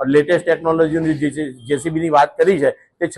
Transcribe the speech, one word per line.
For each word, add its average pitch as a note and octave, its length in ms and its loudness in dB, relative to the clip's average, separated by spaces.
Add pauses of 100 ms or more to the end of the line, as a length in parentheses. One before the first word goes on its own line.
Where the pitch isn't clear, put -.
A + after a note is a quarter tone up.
લેટેસ્ટ D3 400 2
ટેકનોલોજીની D#3+ 680 0
જે, C#3+ 160 -4
જે, C#3+ 220 -8
જે B2+ 240 -6
સી D#3 140 -4
બીની E3 180 -2
વાત D3 280 2
કરી E3+ 240 2
છે, C3+ 100 2
તે - 480 -6